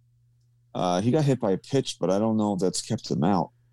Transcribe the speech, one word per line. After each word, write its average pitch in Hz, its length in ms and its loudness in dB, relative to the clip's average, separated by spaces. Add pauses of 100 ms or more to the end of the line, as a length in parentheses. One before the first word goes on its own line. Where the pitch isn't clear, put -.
(720)
Uh, 90 260 0
he 113 120 2
got 151 140 2
hit 131 140 2
by 101 120 0
a 92 60 2
pitch, - 420 -2
but 85 100 0
I 95 80 2
don't 110 200 0
know 104 160 0
if 92 60 -4
that's 90 220 -2
kept - 300 -6
him 131 120 0
out. 90 280 0 (220)